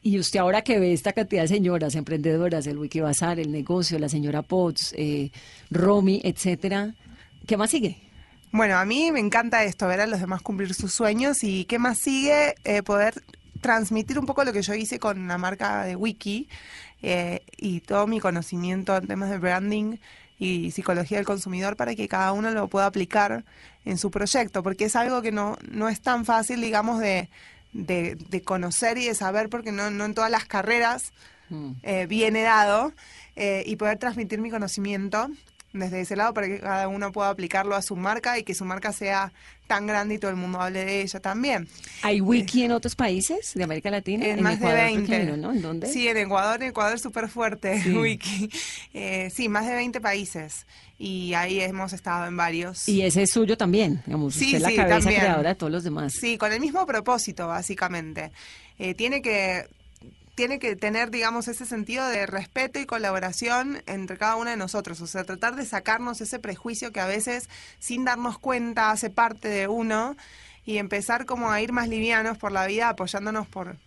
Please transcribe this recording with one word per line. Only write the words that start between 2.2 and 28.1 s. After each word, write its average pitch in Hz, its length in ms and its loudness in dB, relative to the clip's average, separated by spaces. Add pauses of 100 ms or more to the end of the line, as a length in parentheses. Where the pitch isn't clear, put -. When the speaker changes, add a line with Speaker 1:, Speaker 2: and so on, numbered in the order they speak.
Speaker 1:
el 147 100 -4
Wiki 151 240 -2
Bazar, 165 380 0
el 156 120 -2
negocio, 165 480 0
la 151 100 0
señora 147 320 0
Potts, 175 540 0
eh, 147 360 -2 (380)
Romy, 190 540 6
etcétera, 190 720 0 (520)
¿qué 220 120 2
más 214 140 2
sigue? 233 260 0 (540)
Speaker 2:
Bueno, 214 260 6
a 185 80 4
mí 285 260 2
me 285 80 2
encanta 226 460 4
esto, 196 220 -2
ver 180 120 2
a 214 80 2
los 208 140 0
demás 185 200 -2
cumplir 190 340 -2
sus - 180 -4
sueños 240 500 2
y 190 220 0
qué 233 120 -2
más 240 220 2
sigue, 294 640 4
eh, 208 200 2
poder 208 380 2 (380)
transmitir 220 580 2
un 269 80 0
poco 277 200 2
lo 247 80 -2
que 202 80 0
yo 202 140 -2
hice 220 220 -4
con 190 300 -2
la 175 100 -2
marca 196 460 -2
de 185 140 -4
Wiki, 214 500 -4 (540)
eh, 175 400 -2 (160)
y 180 240 -2
todo 202 260 2
mi 220 140 0
conocimiento 180 760 -2
en 185 120 -2
temas 196 220 -4
de 196 100 -4
branding 208 580 0 (420)
y 175 320 -2
psicología 180 460 -2
del 196 80 -2
consumidor 196 500 -2
para 240 200 -2
que 208 120 -4
cada 190 240 2
uno 214 200 0
lo 208 180 0
pueda 196 160 2
aplicar 202 580 2 (400)
en 185 140 -4
su 202 120 -2
proyecto, 208 540 0
porque 190 220 0
es 214 100 0
algo 247 260 2
que 220 120 -2
no, 208 240 -2 (120)
no 214 200 -2
es 214 100 -2
tan 240 240 0
fácil, 233 380 2
digamos, 220 380 2
de, 190 280 2 (460)
de, 175 420 -2 (140)